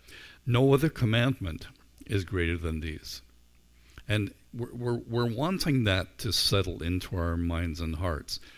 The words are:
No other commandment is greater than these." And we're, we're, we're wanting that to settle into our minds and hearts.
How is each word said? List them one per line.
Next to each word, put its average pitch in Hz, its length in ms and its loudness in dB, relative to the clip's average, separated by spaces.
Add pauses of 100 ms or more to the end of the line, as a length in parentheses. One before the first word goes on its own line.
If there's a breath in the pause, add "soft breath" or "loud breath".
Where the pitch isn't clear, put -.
(460 loud breath)
No 127 260 6
other 139 160 4
commandment 117 800 0 (400)
is 98 180 -2
greater 85 320 0
than 80 240 -2
these." - 400 -10 (880 loud breath)
And 104 240 0 (220)
we're, 117 180 -8
we're, 120 340 -2
we're 117 280 0
wanting 147 500 2
that 92 340 0
to - 140 -4
settle 92 500 2
into 87 340 -2
our 85 200 0
minds 85 440 -2
and 80 160 -4
hearts. 85 440 -4 (180 loud breath)